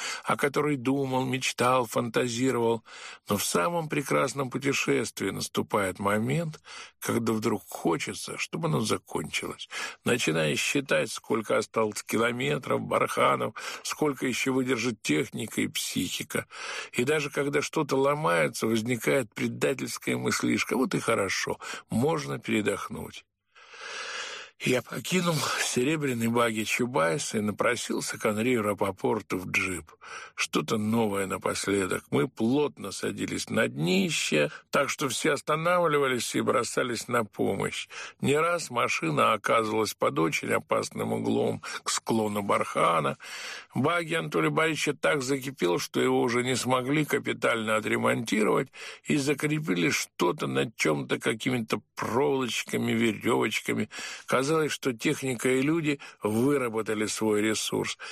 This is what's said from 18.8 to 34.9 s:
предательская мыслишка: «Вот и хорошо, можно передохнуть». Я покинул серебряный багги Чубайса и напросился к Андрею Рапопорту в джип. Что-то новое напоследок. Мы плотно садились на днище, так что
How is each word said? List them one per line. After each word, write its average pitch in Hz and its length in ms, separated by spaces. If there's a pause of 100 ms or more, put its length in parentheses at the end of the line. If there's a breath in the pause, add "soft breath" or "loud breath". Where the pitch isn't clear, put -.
предательская 127 840
мыслишка: 123 600
«Вот 123 180
и - 60
хорошо, - 580 (320 loud breath)
можно 139 480
передохнуть». 104 840 (1400 loud breath)
Я 123 220
покинул 175 540 (240)
серебряный 131 640
багги 117 380
Чубайса 143 760
и - 20
напросился 113 800
к - 80
Андрею 110 360
Рапопорту 101 760
в 92 100
джип. 90 440 (420 loud breath)
Что-то - 440
новое 107 480
напоследок. 95 840
Мы 139 160
плотно 117 640
садились - 600
на 113 180
днище, 156 840 (200 loud breath)
так 139 180
что 143 200